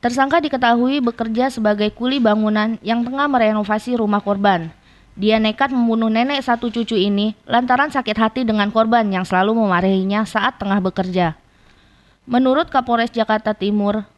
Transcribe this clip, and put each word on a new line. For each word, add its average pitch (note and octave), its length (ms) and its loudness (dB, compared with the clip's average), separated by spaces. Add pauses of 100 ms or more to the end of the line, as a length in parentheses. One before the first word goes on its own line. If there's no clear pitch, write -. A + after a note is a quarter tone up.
Tersangka C4+ 400 0
diketahui B3+ 560 0
bekerja A#3+ 560 -2
sebagai G#3 400 0
kuli B3+ 240 -2
bangunan G#3+ 640 0
yang A#3 240 -2
tengah C#4 240 -2
merenovasi G#3+ 640 0
rumah G#3+ 240 0
korban. G3 560 0 (400)
Dia G#3+ 240 0
nekat A3 320 0
membunuh A3+ 400 0
nenek B3+ 320 0
satu A#3+ 320 -2
cucu A3+ 240 -2
ini G3+ 480 0
lantaran B3+ 480 0
sakit A3 240 -2
hati A3+ 240 0
dengan G#3+ 320 0
korban A3+ 400 2
yang F#3 80 -2
selalu F#3+ 400 0
memarahinya F#3+ 640 0
saat C4 320 -2
tengah G3 240 -2
bekerja. F3+ 560 -2 (880)
Menurut C4 480 0
Kapolres A#3+ 400 0
Jakarta G#3+ 400 -2
Timur, G#3 480 -2 (160)